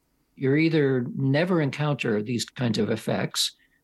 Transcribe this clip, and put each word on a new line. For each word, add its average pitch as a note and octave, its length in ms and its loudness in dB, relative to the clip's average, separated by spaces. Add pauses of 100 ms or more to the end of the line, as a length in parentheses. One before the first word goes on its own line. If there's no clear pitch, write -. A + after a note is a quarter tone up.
(360)
you're C3+ 200 2
either D3 500 2 (120)
never D#3 440 2
encounter C3+ 600 -2
these A#2 240 -4
kinds A#2+ 320 -2
of A2 140 0
effects, - 600 -4 (300)